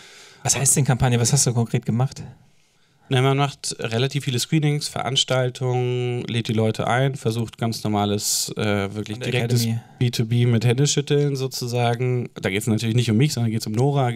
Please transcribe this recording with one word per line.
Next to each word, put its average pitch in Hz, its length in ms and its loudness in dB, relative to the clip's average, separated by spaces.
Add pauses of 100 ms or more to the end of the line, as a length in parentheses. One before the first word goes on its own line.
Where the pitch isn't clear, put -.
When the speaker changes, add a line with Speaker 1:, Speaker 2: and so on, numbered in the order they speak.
(420)
Speaker 1:
Was - 160 0
heißt 135 180 2
denn 147 80 4
Kampagne? 123 340 2
Was 117 140 2
hast 143 140 4
du 120 80 0
konkret 117 320 0
gemacht? 117 360 -2 (920)
Speaker 2:
Na, 127 100 4
man 135 140 4
macht - 440 -2
relativ 135 420 -2
viele 123 160 -2
Screenings, 147 480 0
Veranstaltungen, 123 1400 -2
lädt 117 200 -2
die 120 60 -2
Leute 110 340 0
ein, 131 300 0
versucht 113 420 -4
ganz 113 240 -4
normales, 104 760 0
äh, 101 380 -2
wirklich 107 220 -8
Speaker 1:
Von 123 60 -12
der 120 100 -4
Speaker 2:
direktes 120 300 2
Speaker 1:
Academy. 113 180 -2 (180)
Speaker 2:
B 123 140 2
two 120 140 -2
B 120 200 2
mit 117 180 2
Händeschütteln 143 720 2
sozusagen. 123 1000 -2
Da - 160 -2
geht's 95 180 -2
natürlich 110 260 0
nicht 117 160 2
um 104 60 4
mich, 147 160 4
sondern 117 180 0
geht's 110 160 -4
um 110 60 -6
Nora, 131 420 2